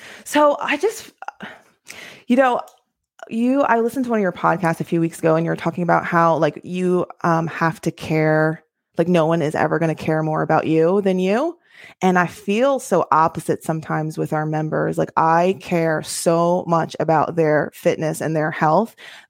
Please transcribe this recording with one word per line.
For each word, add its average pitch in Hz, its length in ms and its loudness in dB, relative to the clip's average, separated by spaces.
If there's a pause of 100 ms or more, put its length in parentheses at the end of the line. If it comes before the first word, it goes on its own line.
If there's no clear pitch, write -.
(240)
So 294 380 2
I 285 160 -4
just, - 340 -4 (1160)
you 240 100 2
know, 254 240 4 (680)
you, 247 340 0
I 233 180 2
listened 240 240 -2
to 233 60 -4
one 220 80 2
of 208 40 2
your 180 80 0
podcasts 165 480 0
a 160 60 -4
few 170 160 0
weeks 165 180 -2
ago, 160 160 4
and 165 100 2
you 165 60 -2
were 160 60 -2
talking 170 260 -4
about 170 220 2
how, 165 320 2
like, 151 260 0
you, 180 420 0 (200)
um, 165 220 0
have 160 340 -4
to 170 100 -4
care, 156 720 0 (340)
like, 170 120 0
no 175 160 4
one 165 160 0
is 151 140 -2
ever 156 220 0
gonna 160 180 0
care 156 280 -2
more 156 180 -2
about 156 260 0
you 165 340 2
than 190 180 0
you. 233 380 -2 (440)
And 185 180 4
I 175 80 2
feel 247 520 0
so - 300 0
opposite 160 540 0
sometimes 156 540 -4
with 156 160 -4
our 156 120 -2
members. 156 520 -2
Like, 160 180 -2
I 170 460 2
care 165 420 -2
so 170 640 0
much 170 320 0
about 160 380 0
their 151 360 2
fitness 160 460 -2
and 156 160 -4
their 156 160 -2
health 170 460 0 (320)